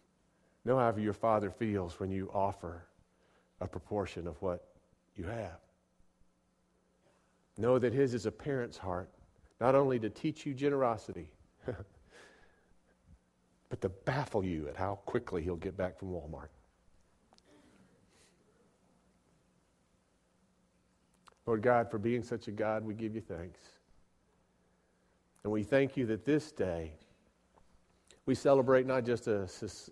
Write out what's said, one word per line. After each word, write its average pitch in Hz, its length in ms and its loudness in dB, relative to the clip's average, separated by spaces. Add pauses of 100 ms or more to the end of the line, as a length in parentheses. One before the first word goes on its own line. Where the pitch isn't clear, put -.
(640)
know 127 120 4
how 117 200 4
your 107 160 0
Father 107 380 2
feels 98 480 -4
when 95 100 -4
you 95 240 -4
offer 95 500 -4 (800)
a 95 60 -6
proportion 92 600 -6
of 82 140 -10
what 90 240 -4 (500)
you 90 100 -8
have. 98 340 -8 (2000)
Know 123 200 6
that 113 140 4
his 135 200 4
is 107 120 -2
a 107 60 2
parent's 131 460 -6
heart, 92 320 -6 (520)
not 131 140 6
only 135 240 4
to 110 100 -2
teach - 360 -6
you 143 80 -4
generosity, 123 760 0 (360)
<laughs> 123 100 -4 (1900)
but - 120 -8
to 98 80 0
baffle 127 540 -2
you 80 240 -2
at 62 80 -8
how 98 300 -4
quickly 95 360 -2
he'll 87 140 -2
get 87 200 -8
back 92 220 -4
from 98 120 -10
Walmart. 76 400 -10 (4000)
Lord 113 140 4
God, 117 280 4
for 113 80 -4
being 117 260 0
such - 240 -6
a 110 40 -6
God, 110 340 0
we 107 80 -6
give 110 220 -6
you 110 60 -4
thanks. 85 380 -10 (1800)
And 104 80 -2
we 107 120 -2
thank 135 340 2
you 127 100 0
that 107 180 -2
this 147 260 0
day 85 400 -4 (1300)
we 131 100 2
celebrate 131 500 6
not 131 180 2
just 117 240 0
a 101 200 2
su-, - 440 -12